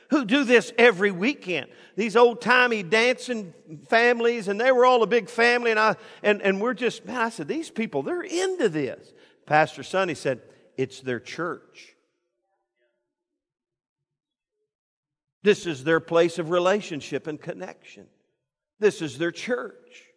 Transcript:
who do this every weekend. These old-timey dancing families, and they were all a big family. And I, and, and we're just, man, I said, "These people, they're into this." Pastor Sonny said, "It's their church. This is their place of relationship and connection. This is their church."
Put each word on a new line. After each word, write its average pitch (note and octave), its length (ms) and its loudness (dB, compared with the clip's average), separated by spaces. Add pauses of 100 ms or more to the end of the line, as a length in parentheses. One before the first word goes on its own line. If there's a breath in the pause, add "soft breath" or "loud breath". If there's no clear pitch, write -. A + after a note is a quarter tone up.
who C4+ 160 0
do C4 200 0
this A3+ 340 4
every G#3 320 4
weekend. F3+ 560 -4 (280 loud breath)
These G#3 220 -4
old-timey A#3+ 680 4
dancing A3 680 -2 (380)
families, A#3 580 2
and G3+ 100 -2
they C4 140 4
were B3 140 6
all B3 160 6
a G#3+ 40 4
big A3+ 220 0
family. A#3+ 440 2
And G#3+ 80 2
I, G#3+ 160 2 (260 loud breath)
and, G#3 180 2
and G3 180 0
we're A3+ 140 0
just, G#3+ 320 -4
man, A#3+ 160 -8
I A3+ 80 0
said, D#3+ 200 -8
"These D4+ 200 -6
people, F3 340 -4
they're E4+ 200 -6
into F4 480 -2
this." C#3 420 -6 (320 soft breath)
Pastor D3+ 380 0
Sonny F#3 320 -2
said, C3 260 -4 (380 soft breath)
"It's C3 220 -8
their B2+ 200 -6
church. - 760 -12 (3500)
This G3 240 0
is C3 180 -8
their D#3+ 160 2
place E3+ 380 0
of D#3+ 100 -8
relationship F3 800 -2
and D3+ 120 -10
connection. - 680 -16 (720)
This G3+ 220 2
is C#3 160 -8
their E3+ 160 -4
church." - 680 -10 (140)